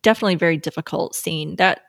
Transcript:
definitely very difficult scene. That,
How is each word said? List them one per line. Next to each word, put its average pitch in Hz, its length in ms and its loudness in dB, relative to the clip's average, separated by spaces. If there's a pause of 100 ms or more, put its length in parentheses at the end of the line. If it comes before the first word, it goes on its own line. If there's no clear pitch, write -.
definitely 214 320 2
very 165 220 2
difficult - 580 -6
scene. 160 420 -6
That, - 320 2